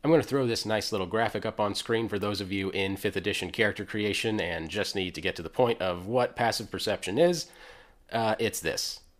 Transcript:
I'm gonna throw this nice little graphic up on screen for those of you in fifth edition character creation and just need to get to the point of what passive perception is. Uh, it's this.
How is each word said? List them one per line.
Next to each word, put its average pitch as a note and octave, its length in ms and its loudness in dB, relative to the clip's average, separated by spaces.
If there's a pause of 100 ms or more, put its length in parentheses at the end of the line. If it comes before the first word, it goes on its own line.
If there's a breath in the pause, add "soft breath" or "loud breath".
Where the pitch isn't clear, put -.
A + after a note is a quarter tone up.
I'm D3+ 40 4
gonna D#3 120 8
throw C3+ 240 2
this A2+ 200 0
nice G#2+ 260 0
little F#2+ 140 0
graphic G#2+ 400 0
up G#2+ 120 -4
on G#2 160 2
screen A2+ 360 -2
for G#2 80 -2
those G2+ 240 -2
of F#2+ 100 -6
you G2 200 0
in G2 260 0
fifth G2+ 180 -2
edition F#2+ 340 -2
character G#2 360 0
creation G#2 520 0
and E2 300 -2
just G2 260 -2
need F#2 200 -2
to E2+ 80 -8
get F2+ 140 0
to F2 60 -8
the D#2+ 60 -6
point A#2+ 320 2
of F2+ 260 -2
what A#2+ 300 0
passive A2+ 340 0
perception G2 480 -2
is. E3+ 280 4 (680 loud breath)
Uh, A2+ 260 2
it's A2 220 0
this. - 400 -2 (200)